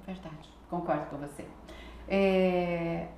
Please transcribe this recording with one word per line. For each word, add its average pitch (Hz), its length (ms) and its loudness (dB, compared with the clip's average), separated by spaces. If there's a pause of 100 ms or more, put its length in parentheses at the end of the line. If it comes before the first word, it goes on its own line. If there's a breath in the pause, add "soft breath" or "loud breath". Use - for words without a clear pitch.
Verdade, 160 440 -12 (200)
concordo 165 380 0
com 143 100 -8
você. 143 280 -10 (600 loud breath)
É, 180 1000 4 (100)